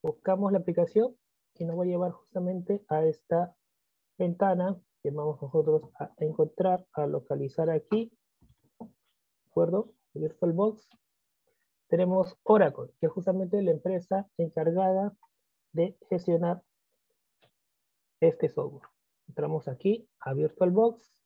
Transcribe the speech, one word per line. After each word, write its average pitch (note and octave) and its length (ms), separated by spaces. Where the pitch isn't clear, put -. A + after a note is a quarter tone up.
Buscamos F#3+ 520
la F#3+ 60
aplicación F3 600
que E3+ 100
nos E3+ 120
va F3+ 60
a F3+ 60
llevar F3+ 240
justamente F3+ 720
a D#3 180
esta E3+ 520
ventana F3+ 640
que D3 80
vamos D3 320
nosotros D#3 560
a - 200
encontrar, F3+ 760
a D3 160
localizar C#3+ 640
aquí, G#3 460
¿de - 720
acuerdo? E3+ 420
VirtualBox. E3+ 760
Tenemos F3+ 560
Oracle, F#3 560
que E3 60
es D#3+ 60
justamente F#3+ 500
la F3 100
empresa F#3 640
encargada F#3 760
de E3 280
gestionar F3 540
este D#3+ 280
software. C#3+ 400
Entramos D3+ 400
aquí G3 400
a C3+ 140
VirtualBox. F3+ 840